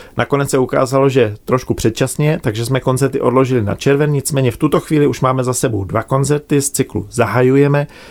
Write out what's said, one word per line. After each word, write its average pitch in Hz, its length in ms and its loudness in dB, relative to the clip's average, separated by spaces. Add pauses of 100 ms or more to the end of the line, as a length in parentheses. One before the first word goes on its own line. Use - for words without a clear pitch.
(180)
nakonec 139 320 -2
se 143 80 0
ukázalo, 135 520 2
že 117 260 2 (100)
trošku 127 280 -2
předčasně, - 680 -2
takže 117 240 -2
jsme 127 140 -2
koncerty 131 420 0
odložili 127 400 2
na 101 140 -2
červen, 143 360 2
nicméně 135 400 0
v - 60 -10
tuto 151 220 2
chvíli 147 280 0
už 123 140 -2
máme 131 220 0
za 123 100 -2
sebou 113 300 -2
dva 98 200 -4
koncerty 139 580 0
z 139 100 -4
cyklu 101 400 -4
Zahajujeme, 131 760 2 (220)